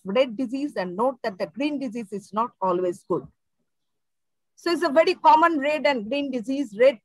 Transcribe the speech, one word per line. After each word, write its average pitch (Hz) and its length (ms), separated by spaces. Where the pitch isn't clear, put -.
red 220 320
disease 262 400
and 180 200
note 247 280
that 196 140
the 196 80
green 285 340
disease 233 320
is 202 200
not 226 180
always 180 480
good. 156 180
So - 160
it's 330 120
a 339 60
very 320 260
common 320 440
red 294 280
and 240 220
green 285 220
disease. 247 480
Red 254 260